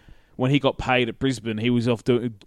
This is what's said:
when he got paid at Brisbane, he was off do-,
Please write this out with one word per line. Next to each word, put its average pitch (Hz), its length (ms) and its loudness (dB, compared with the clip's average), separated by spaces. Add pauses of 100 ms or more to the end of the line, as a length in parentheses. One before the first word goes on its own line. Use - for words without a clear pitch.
(360)
when 127 140 0
he 143 80 4
got 131 200 0
paid 127 320 0
at - 80 -10
Brisbane, 113 400 -4
he 110 100 0
was 120 200 2
off 117 160 -2
do-, 120 260 0 (160)